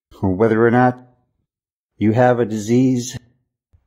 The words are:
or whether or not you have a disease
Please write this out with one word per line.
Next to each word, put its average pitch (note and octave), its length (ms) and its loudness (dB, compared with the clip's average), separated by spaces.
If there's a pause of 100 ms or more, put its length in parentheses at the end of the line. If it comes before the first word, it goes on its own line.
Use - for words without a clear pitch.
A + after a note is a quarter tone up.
(220)
or F#2+ 140 -2
whether A2 280 0
or A#2 60 4
not B2 300 0 (1000)
you G#2 140 0
have B2 280 2
a A#2+ 60 -2
disease A#2+ 720 -2 (680)